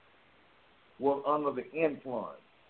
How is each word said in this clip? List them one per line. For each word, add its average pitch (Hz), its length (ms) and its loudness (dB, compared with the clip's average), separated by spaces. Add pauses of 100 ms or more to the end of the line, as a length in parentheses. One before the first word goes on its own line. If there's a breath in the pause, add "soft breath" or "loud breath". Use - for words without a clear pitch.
(1000)
were 139 280 2
under 147 240 2
the 123 200 -6
influence 131 640 -2 (320)